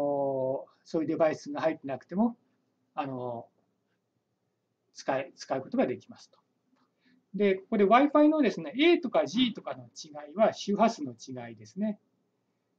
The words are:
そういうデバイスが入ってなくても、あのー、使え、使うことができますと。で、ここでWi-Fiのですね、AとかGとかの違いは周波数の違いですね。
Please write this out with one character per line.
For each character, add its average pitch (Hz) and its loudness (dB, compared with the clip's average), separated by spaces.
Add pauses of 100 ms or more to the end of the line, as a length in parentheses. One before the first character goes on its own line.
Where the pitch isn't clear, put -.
(840)
そ 170 -4
う - -2
い 147 -4
う - -4
デ 156 -2
バ 156 4
イ 147 -2
ス - -12
が 143 -8
入 156 0
っ 156 -12
て 139 -12
な 131 -6
く - -20
て - -16
も、 233 0 (580)
あ 147 -6
の 123 -8 (1500)
ー、 - -
使 135 -4
え、 139 -8
使 - -6
う 135 -4
こ - -14
と 233 -4
が 247 2
で 120 -6
き - -20
ま 113 -20
す - -20
と。 - -20 (960)
で、 196 2
こ - -16
こ 226 0
で 202 6
Wi-Fi 294 6
の 311 2
で 226 4
す - -8
ね、 185 -10
A 330 6
と 247 -6
か 156 2
G 220 0
と - -12
か 139 -10
の 127 -14
違 147 -18
い 151 -20
は 196 4
周 - -4
波 220 4
数 156 -4
の 127 -10
違 120 -14
い 110 -16
で 107 -20
す 180 -14
ね。 214 -4 (800)